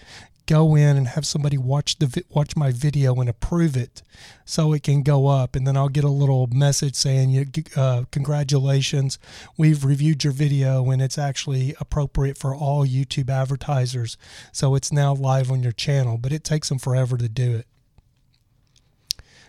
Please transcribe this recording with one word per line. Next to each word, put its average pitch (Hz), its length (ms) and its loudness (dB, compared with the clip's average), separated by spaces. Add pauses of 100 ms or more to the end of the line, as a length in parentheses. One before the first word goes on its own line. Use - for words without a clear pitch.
(460)
go 156 280 4
in 147 220 6
and 135 100 0
have 143 180 -4
somebody 143 320 -2
watch 135 440 -2
the 151 60 2
vi-, 139 220 -4
watch - 280 -2
my 139 160 2
video 135 480 2
and 123 100 0
approve 165 460 0
it - 260 -6 (420)
so 156 280 0
it 151 100 0
can 143 220 2
go 139 240 4
up. 135 260 0
And 131 100 -2
then 135 120 0
I'll 139 120 2
get 143 140 0
a 143 60 2
little 135 400 2
message 139 480 2
saying, 131 340 2
"You, 135 160 0 (300)
uh, 131 340 0
congratulations, 139 1080 0 (360)
we've 156 280 4
reviewed 143 400 2
your 147 80 0
video 131 580 0
and 131 100 2
it's 131 160 -2
actually 139 640 -4
appropriate 139 580 -2
for 135 160 -4
all 143 320 -2
YouTube 135 460 -2
advertisers. 131 840 -4 (340)
So 135 240 0
it's 135 160 -2
now 143 240 2
live 135 380 0
on 131 100 0
your 123 80 -2
channel," 123 480 -2
but 131 140 -4
it 156 100 -4
takes 151 260 -4
them 135 120 -4
forever 127 360 0
to 120 120 -2
do 123 260 -2
it. 117 120 -6 (1800)